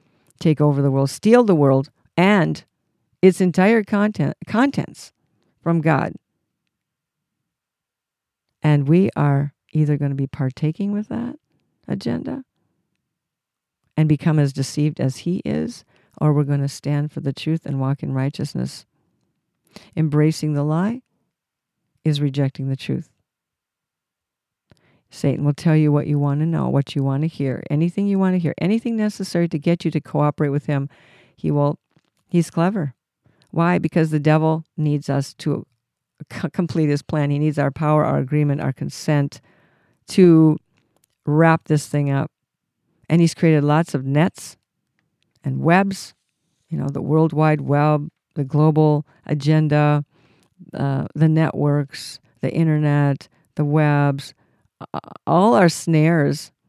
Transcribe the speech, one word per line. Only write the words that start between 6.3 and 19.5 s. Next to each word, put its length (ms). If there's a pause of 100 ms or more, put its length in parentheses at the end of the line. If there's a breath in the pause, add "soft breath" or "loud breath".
And 240
we 300
are 360 (200)
either 240
gonna 180
be 140
partaking 640
with 160
that 320 (480)
agenda 560 (1500)
and 120
become 300
as 160
deceived 440
as 200
he 260
is, 400 (340)
or 140
we're 120
gonna 240
stand 440
for 80
the 140
truth 320
and 120
walk 240
in 120
righteousness. 720 (1080 loud breath)